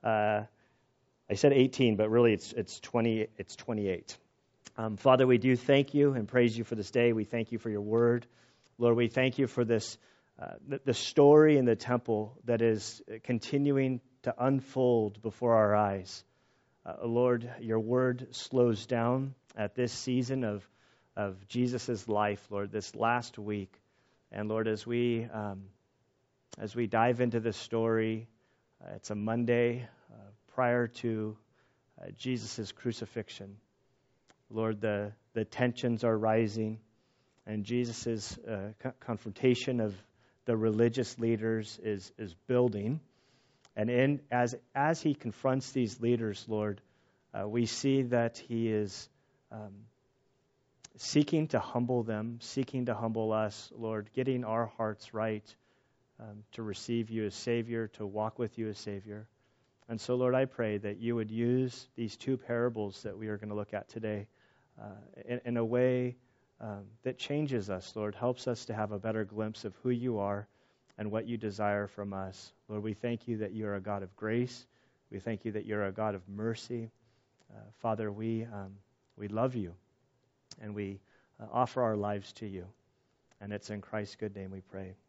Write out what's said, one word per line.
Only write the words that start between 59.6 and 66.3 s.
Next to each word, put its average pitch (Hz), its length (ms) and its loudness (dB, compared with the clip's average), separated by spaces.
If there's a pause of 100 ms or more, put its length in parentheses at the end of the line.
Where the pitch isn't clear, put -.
And 113 120 -6
so, 123 140 -2
Lord, 123 220 2
I 131 80 4
pray 110 340 -2
that 104 200 -6
you 117 180 -2
would 110 120 -2
use 120 680 -2
these 113 200 -6
two 131 200 -4
parables 117 680 -4
that 101 160 -10
we 110 80 -10
are 107 100 -4
gonna 104 200 -8
look 104 180 -8
at 98 140 -8
today, 107 400 -8 (520)
uh, 104 60 -16 (400)
in, 123 180 -6
in 120 120 -4
a 117 80 0
way, 123 500 0 (460)